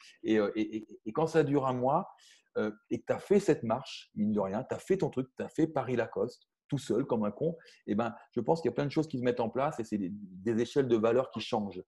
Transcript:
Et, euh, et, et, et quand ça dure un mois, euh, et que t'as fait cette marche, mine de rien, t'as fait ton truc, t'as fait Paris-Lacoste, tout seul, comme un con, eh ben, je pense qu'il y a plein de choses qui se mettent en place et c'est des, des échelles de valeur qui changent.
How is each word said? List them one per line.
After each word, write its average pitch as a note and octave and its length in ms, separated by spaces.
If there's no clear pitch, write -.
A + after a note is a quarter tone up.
Et, A2 160
euh, G2+ 180
et, G#2+ 200
et, A2 120
et A2 60
quand D#3 140
ça D#3+ 160
dure C#3 240
un B2+ 80
mois, C3+ 340
euh, G#2+ 140
et - 100
que - 60
t'as A#2 120
fait G3+ 220
cette E3 220
marche, - 520
mine G#2+ 180
de G#2 80
rien, G2 220
t'as A2+ 160
fait F#3+ 200
ton D#3 120
truc, B2+ 260
t'as G2+ 120
fait D#3 180
Paris-Lacoste, A#2+ 800
tout D3 80
seul, B2 300
comme A2 180
un G#2 60
con, E3 260
eh G#2 80
ben, A2+ 200
je B2 100
pense D#3+ 200
qu'il - 100
y - 20
a - 20
plein C#3+ 100
de C#3 60
choses D#3 180
qui C3 100
se B2 60
mettent B2 160
en A2+ 80
place C3+ 320
et A2 40
c'est G#2+ 120
des, F#2+ 160
des G#2 480
échelles C3 260
de A#2 120
valeur A#2 320
qui A2+ 100
changent. G2+ 480